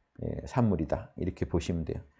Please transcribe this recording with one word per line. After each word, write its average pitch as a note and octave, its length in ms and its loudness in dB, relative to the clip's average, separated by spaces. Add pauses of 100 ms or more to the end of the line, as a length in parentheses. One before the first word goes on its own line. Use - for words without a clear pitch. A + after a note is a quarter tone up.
(460)
산물이다. G2 680 2
이렇게 - 300 -2
보시면 E2 400 0
돼요. - 160 -4 (180)